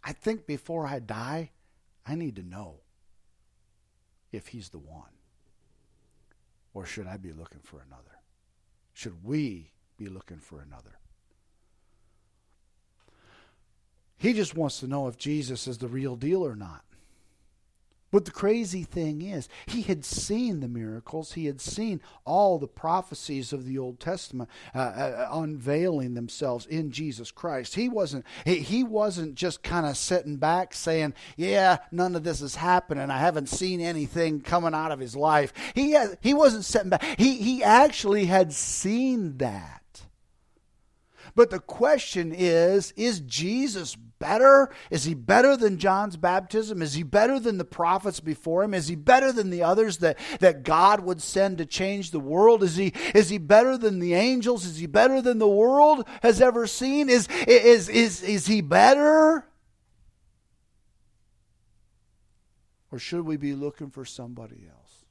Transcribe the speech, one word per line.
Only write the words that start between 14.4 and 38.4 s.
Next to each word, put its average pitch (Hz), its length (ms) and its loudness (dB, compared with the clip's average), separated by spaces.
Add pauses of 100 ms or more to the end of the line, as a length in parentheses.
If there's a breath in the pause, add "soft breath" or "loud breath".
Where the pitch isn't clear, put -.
wants 156 240 -6
to 131 80 -14
know 139 200 -6
if 117 100 -12
Jesus 135 500 -8
is 120 120 -12
the 120 100 -12
real 131 260 -10
deal 160 300 -4
or 120 100 -10
not. 90 300 -18 (1200)
But 196 140 2
the - 80 -16
crazy 196 520 -6
thing 156 380 -8
is, 180 280 -12 (160 loud breath)
he 240 160 -8
had 175 240 -6
seen 214 560 -6
the 123 80 -10
miracles. 117 640 -12
He 165 140 -8
had 135 120 -10
seen 208 400 -8 (240 soft breath)
all 185 340 0
the 143 100 -8
prophecies 151 840 -8
of 131 140 -10
the 131 140 -10
Old 127 200 -12
Testament, 160 500 -10 (240 loud breath)
uh, 127 40 -8
uh, 123 560 -6
unveiling 147 800 -4
themselves 120 540 -8
in 156 240 -8
Jesus 120 400 -12
Christ. 139 440 -10
He 240 140 -4
wasn't, 156 340 -6 (220 loud breath)
he, 170 140 0
he 175 220 -4
wasn't 208 540 -4
just 175 260 -6
kinda 165 320 -4
sitting 147 440 -4
back 170 360 -2
saying, 160 420 -4 (200 loud breath)
"Yeah, 190 440 2 (120)
none 180 240 -2
of 160 80 -6
this 156 180 -6
is 139 140 -12
happening. 165 540 -2
I 135 80 -4
haven't 151 320 -2
seen 185 320 -4
anything 165 580 -4
coming 170 340 -2
out 156 200 -4
of 135 60 -10
his 123 180 -12
life." 151 340 2 (240 loud breath)
He 277 160 0
had, 226 300 2
he 262 120 2
wasn't 262 300 4
sitting 190 280 -2
back. 180 120 0 (140 loud breath)
He, 254 200 4
he 247 240 -2
actually 214 680 4
had 180 260 2